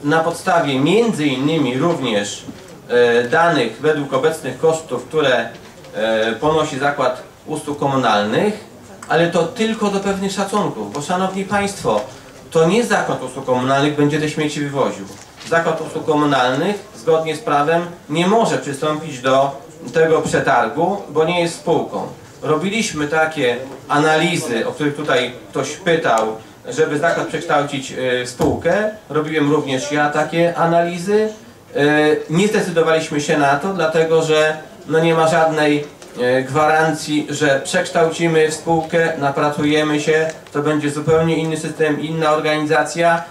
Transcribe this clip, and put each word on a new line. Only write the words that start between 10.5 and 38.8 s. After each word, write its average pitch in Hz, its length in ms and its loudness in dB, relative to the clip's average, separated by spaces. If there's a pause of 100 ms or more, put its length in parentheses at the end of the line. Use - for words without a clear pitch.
bo, 143 100 -6
szanowni 185 420 -2
państwo, 196 560 -2 (500)
to 165 180 4
nie 226 160 4
Zakład - 380 -2
Usług - 240 -8
Komunalnych 139 500 2
będzie 147 240 2
te 151 80 -2
śmieci 151 320 -4
wywoził. 143 460 -4 (420)
Zakład 165 320 0
Usług 151 260 -8
Komunalnych 147 680 2 (200)
zgodnie 160 400 0
z 151 40 -10
prawem 156 420 2 (260)
nie 165 180 0
może 196 320 2
przystąpić 147 640 -4
do 135 300 2 (420)
tego 160 300 4
przetargu, 143 840 0
bo 156 160 2
nie 175 160 0
jest 170 140 0
spółką. 127 540 -2 (340)
Robiliśmy 156 680 -2
takie 151 480 0 (320)
analizy, 156 800 2
o 117 60 -4
których 147 240 -2
tutaj 131 360 0 (180)
ktoś 143 200 -4
pytał, 123 680 0 (320)
żeby 147 300 0
zakład 160 280 0
przekształcić, 139 680 -4
e, 123 320 -2
w 120 40 -8
spółkę. 170 640 0 (180)
Robiłem 151 440 0
również 135 400 -2
ja 147 180 2
takie 165 460 0
analizy. 175 720 2 (480)
E, 139 40 0 (500)
nie 180 180 2
zdecydowaliśmy 160 720 0
się 151 180 0
na 139 180 4
to, 196 160 -4
dlatego 160 500 2
że, 156 340 2 (300)
no, 156 120 0
nie 165 160 4
ma 160 140 4
żadnej, 156 560 2 (360)
e, 127 220 2
gwarancji, 151 880 0
że 143 340 0
przekształcimy 165 840 2
w 151 60 -2
spółkę, 165 640 0